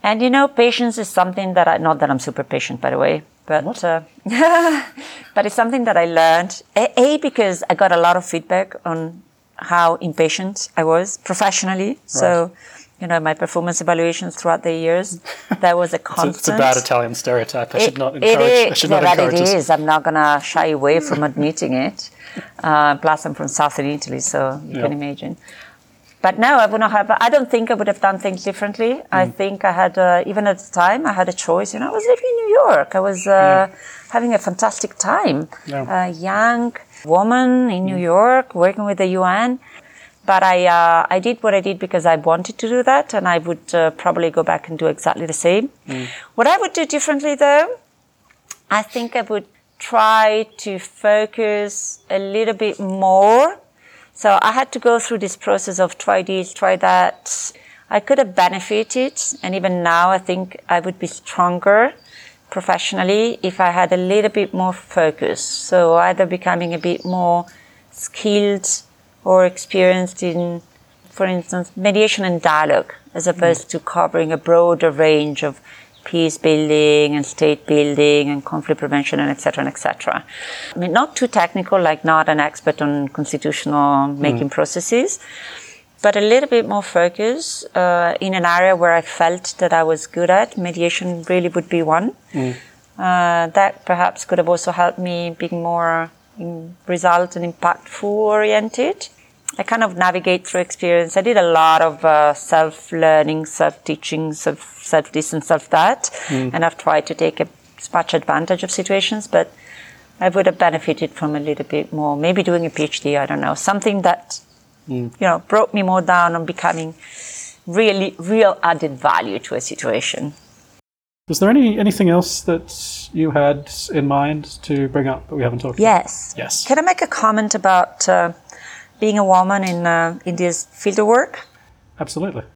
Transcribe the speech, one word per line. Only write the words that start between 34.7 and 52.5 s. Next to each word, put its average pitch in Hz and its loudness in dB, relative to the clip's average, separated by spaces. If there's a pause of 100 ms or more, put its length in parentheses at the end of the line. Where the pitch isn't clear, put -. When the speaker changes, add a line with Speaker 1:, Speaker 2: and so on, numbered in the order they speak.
Speaker 1:
time. 185 -2 (160)
Speaker 2:
Yeah. 139 -4
Speaker 1:
A - -8
young 214 -2 (320)
woman 247 2
in 185 -2
New 190 -4
Speaker 2:
Mm. 180 -2
Speaker 1:
York, 254 4
working 196 2
with 202 -2
the 190 2 (120)
U 185 2
N. 233 0 (640)
But 190 4
I, 185 4 (100)
uh, 170 4 (100)
I 190 2
did 226 -2
what 220 2
I 196 2
did 190 -4
because 180 -4
I 165 6
wanted 170 -2
to 226 -6
do 247 0 (100)
that, 285 0
and 196 -2
I 170 2
would, 165 -6
uh, 165 4 (140)
probably 170 0
go 165 0 (100)
back 160 -4
and 160 -10
do 160 0
exactly - -4
the 160 -8
same. 202 2 (240)
Speaker 2:
Mm. 127 -8 (280)
Speaker 1:
What 240 2
I 339 6
would 381 -2
do 311 0
differently, 294 -2
though, 285 4 (1120)
I 214 -4
think 233 -8
I 233 -2
would 208 -6 (480)
try 220 4 (120)
to 196 -10
focus 208 -2 (340)
a 190 -4
little 208 -2